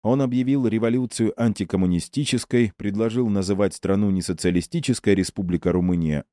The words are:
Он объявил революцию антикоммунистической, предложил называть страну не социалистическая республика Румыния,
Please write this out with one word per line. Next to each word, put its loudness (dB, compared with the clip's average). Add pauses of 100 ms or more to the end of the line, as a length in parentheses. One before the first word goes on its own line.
Он 0
объявил 0
революцию 0
антикоммунистической, 0
предложил -2
называть 0
страну 0
не 0
социалистическая 0
республика 0
Румыния, 0